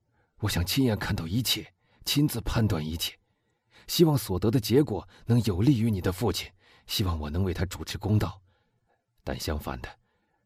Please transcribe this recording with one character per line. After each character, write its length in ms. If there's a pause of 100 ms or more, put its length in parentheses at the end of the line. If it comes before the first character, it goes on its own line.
(380)
我 100
想 160
亲 200
眼 140
看 160
到 120
一 160
切， 320 (300)
亲 220
自 140
判 260
断 180
一 120
切， 220 (680)
希 180
望 140
所 200
得 120
的 80
结 240
果 240 (200)
能 180
有 180
利 180
于 100
你 100
的 120
父 200
亲， 180 (360)
希 180
望 140
我 120
能 140
为 100
他 100
主 200
持 120
公 220
道。 240 (800)
但 160
相 200
反 240
的， 160 (480)